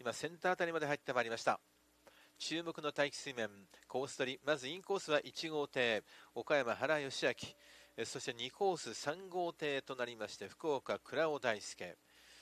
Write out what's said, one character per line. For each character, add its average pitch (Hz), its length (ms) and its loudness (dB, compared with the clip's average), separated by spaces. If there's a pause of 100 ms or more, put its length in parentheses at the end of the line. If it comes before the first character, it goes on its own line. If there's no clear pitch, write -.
今、 120 140 0
セ 151 140 -2
ン 170 100 -10
タ 180 100 2
ー 185 40 6
あ 180 40 2
た 180 80 2
り 165 80 2
ま 160 80 0
で 151 60 0
入 143 100 2
っ - 20 -20
て - 140 -4
ま 123 80 6
い 117 40 4
り 113 60 -2
ま 113 60 0
し - 80 -8
た。 113 160 4 (800)
注 160 240 -4
目 165 180 -6
の 147 160 -2
待 143 140 4
機 - 80 -8
水 139 160 -6
面、 110 160 0 (360)
コ 131 180 -2
ー 131 40 -4
ス - 80 -10
取 131 160 2
り。 131 100 -10
ま 147 140 4
ず 127 100 -6
イ 151 80 -4
ン 190 80 -10
コ 196 120 -2
ー 190 40 0
ス 156 120 -6
は 147 120 6
一 - 280 -6
号 147 180 0
艇、 117 340 4 (320)
岡 143 220 2
山 117 200 4
原 147 240 2
義 139 260 -2
明。 123 60 6 (680)
え、 113 80 -2
そ 120 140 -8
し - 40 -8
て 135 80 -2
二 120 180 -6
コ 196 220 2
ー 165 60 0
ス 113 160 -6
三 185 340 -4
号 175 240 -2
艇 139 300 -2
と 135 120 -8
な 123 120 0
り 120 100 -8
ま 107 120 -4
し - 100 -12
て、 98 100 -8
福 156 240 -2
岡 120 260 0
倉 156 300 0
尾 147 100 0
大 110 220 0
輔。 - 380 -10 (440)